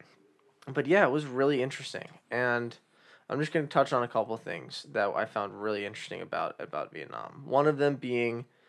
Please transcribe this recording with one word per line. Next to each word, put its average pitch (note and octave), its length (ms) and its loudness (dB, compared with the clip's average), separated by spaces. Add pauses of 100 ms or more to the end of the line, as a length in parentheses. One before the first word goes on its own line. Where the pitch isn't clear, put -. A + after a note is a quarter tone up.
(680)
but C3+ 180 -2
yeah, F3+ 200 6
it B2+ 60 4
was D3+ 140 2
really C3+ 360 2
interesting. - 460 -6 (240)
And A#2+ 440 0 (520)
I'm C3 120 -2
just D3+ 120 -2
gonna D#3 160 2
touch C#3 240 4
on B2+ 120 4
a A#2+ 40 0
couple A2 260 0
of A2 80 -4
things - 520 -10
that G2+ 220 2
I G#2 100 0
found G2+ 360 -6
really G#2 240 -2
interesting G2+ 360 -10
about, E2 380 -4
about D#2 340 -8
Vietnam. C#2+ 520 -12
One C#3 220 4
of D3+ 100 4
them C#3+ 180 4
being, A#2+ 500 -2 (240)